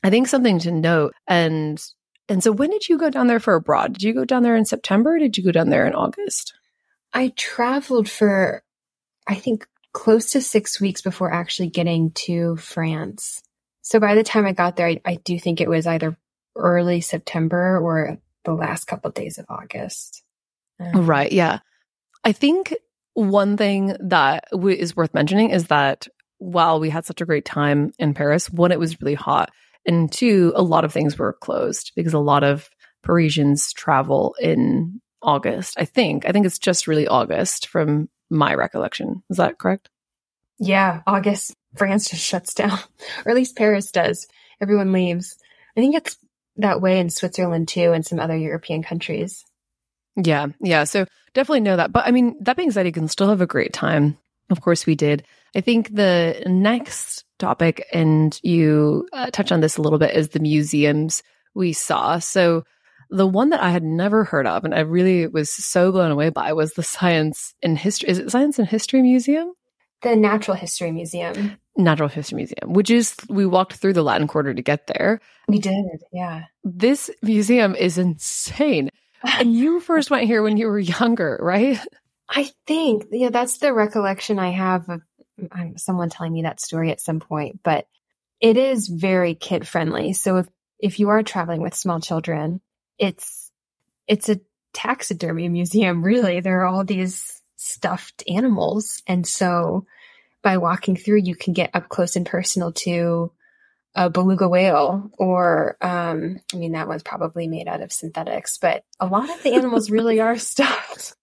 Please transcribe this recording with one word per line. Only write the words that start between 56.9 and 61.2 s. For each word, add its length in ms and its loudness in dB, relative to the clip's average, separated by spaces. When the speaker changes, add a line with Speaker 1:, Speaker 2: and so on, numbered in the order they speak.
Speaker 1:
topic, 540 0
and 500 4
you, 720 2
uh, 180 -6
touched 220 -2
on 80 2
this 180 0
a 40 -2
little 160 2
bit, 160 2
is 140 2
the 120 -4
museums 840 0